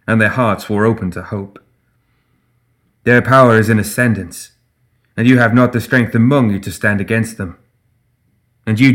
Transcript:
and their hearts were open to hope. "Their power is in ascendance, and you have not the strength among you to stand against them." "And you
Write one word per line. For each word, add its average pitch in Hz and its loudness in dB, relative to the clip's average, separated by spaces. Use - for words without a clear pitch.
and 110 0
their 107 2
hearts 107 -4
were 107 -2
open 107 -2
to 90 -12
hope. 98 -12
"Their 120 2
power 123 4
is 107 0
in 113 2
ascendance, 104 -6
and 117 -2
you 127 6
have 117 2
not 123 2
the 117 -4
strength 120 -2
among 120 2
you 98 -4
to 98 -12
stand 104 -4
against 113 -4
them." 87 -12
"And 110 -2
you 131 4